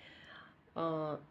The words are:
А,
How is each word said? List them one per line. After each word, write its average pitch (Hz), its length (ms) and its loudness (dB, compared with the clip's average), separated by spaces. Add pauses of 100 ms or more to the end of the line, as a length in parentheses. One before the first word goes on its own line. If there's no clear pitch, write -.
(720)
А, 156 420 4 (140)